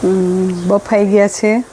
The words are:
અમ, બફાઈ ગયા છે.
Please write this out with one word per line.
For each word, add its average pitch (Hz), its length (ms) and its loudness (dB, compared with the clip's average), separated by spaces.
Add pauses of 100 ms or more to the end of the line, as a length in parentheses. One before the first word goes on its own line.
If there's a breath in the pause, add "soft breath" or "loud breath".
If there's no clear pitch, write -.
અમ, 185 640 0
બફાઈ 202 380 0
ગયા 202 220 2
છે. 220 440 -2